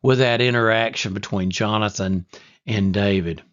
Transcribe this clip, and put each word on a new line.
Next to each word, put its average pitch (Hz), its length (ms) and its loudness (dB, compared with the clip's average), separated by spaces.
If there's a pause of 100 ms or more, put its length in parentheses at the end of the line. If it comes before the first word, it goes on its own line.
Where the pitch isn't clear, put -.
with 127 180 2
that 120 200 2
interaction 113 720 2
between 95 380 -4
Jonathan 101 720 -2 (400)
and 98 280 0
David. 95 600 0